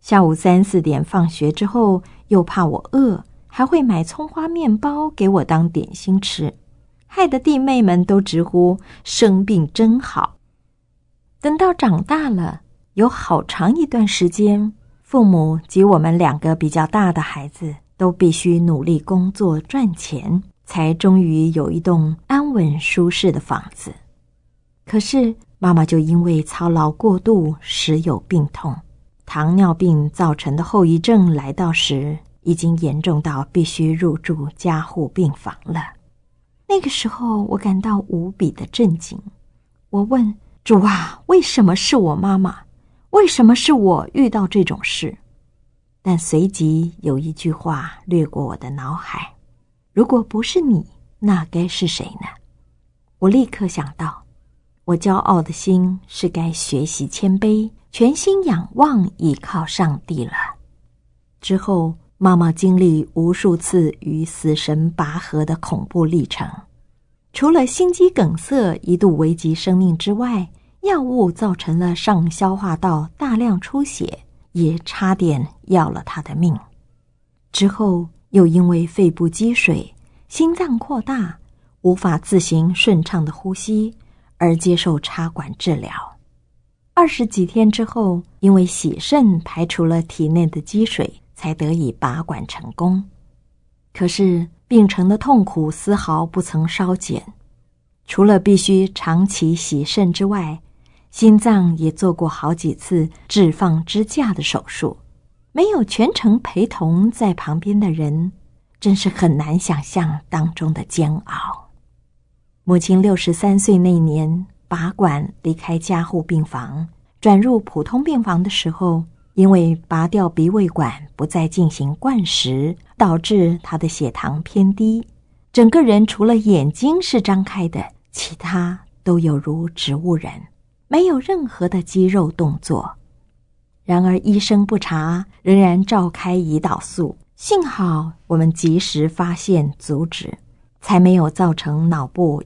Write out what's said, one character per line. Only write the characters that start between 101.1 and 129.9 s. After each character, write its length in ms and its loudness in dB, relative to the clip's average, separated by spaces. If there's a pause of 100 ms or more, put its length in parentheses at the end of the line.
心 260 6
脏 400 2
也 140 -2
做 220 0
过 160 -4
好 260 -4
几 200 -6
次 340 -2 (180)
置 240 4
放 340 0
支 200 -2
架 280 -2
的 100 -6
手 240 -6
术， 300 -6 (540)
没 200 0
有 120 0
全 300 0
程 280 2
陪 260 -2
同 440 0
在 240 -2
旁 240 -6
边 220 -2
的 100 0
人， 400 -2 (480)
真 160 2
是 140 0
很 280 2
难 220 -2
想 240 -4
象 460 -4
当 260 -4
中 200 -4
的 100 -10
煎 260 -2 (140)
熬。 440 -12 (960)
母 160 4
亲 220 4
六 160 4
十 160 -2
三 260 2
岁 180 4
那 220 4
年 480 0 (220)
拔 240 -6
管 400 -2 (100)
离 100 -2
开 240 -6
加 280 -2
护 180 -4
病 220 0
房， 420 -10 (340)
转 200 6
入 200 2
普 220 -6
通 220 -2
病 180 0
房 180 0
的 80 0
时 220 -4
候， 320 -2 (320)
因 160 6
为 240 6 (140)
拔 180 0
掉 220 0
鼻 200 0
胃 200 2
管 240 -2 (240)
不 100 -4
再 220 -2
进 200 2
行 280 -4
灌 280 0
食， 520 -2 (200)
导 220 4
致 460 2
她 120 -8
的 120 -2
血 240 -6
糖 300 -6
偏 300 2
低， 320 0 (480)
整 180 8
个 120 4
人 240 6
除 180 -2
了 120 4
眼 340 2
睛 320 0
是 180 0
张 220 0
开 260 -4
的， 160 -8 (280)
其 240 -12
他 420 -6 (240)
都 160 2
有 180 2
如 340 -4
植 260 -6